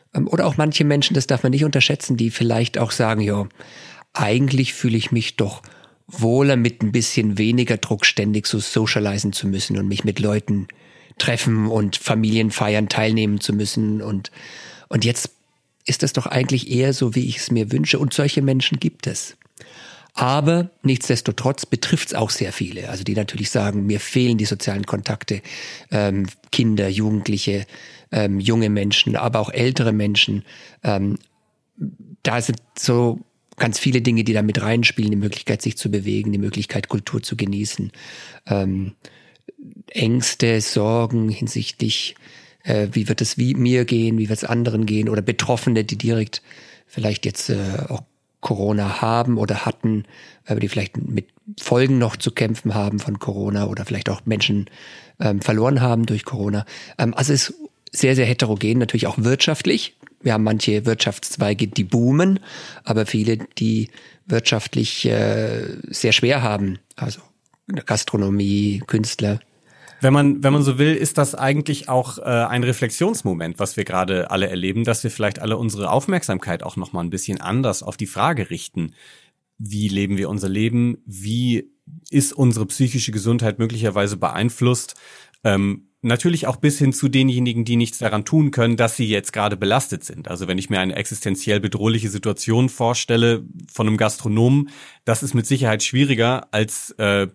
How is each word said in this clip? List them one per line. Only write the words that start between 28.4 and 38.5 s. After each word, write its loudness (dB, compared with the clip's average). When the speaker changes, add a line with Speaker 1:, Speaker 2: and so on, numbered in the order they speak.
Speaker 1:
Menschen, 0
aber 0
auch -4
ältere 0
Menschen. 0
Ähm, -2
da 0
sind -2
so 2
ganz 0
viele 2
Dinge, 4
die 2
da 2
mit 0
reinspielen, 2
die 2
Möglichkeit, -2
sich -4
zu -4
bewegen, -2
die 0
Möglichkeit, -4
Kultur -4
zu -8
genießen. -4
Ähm, 0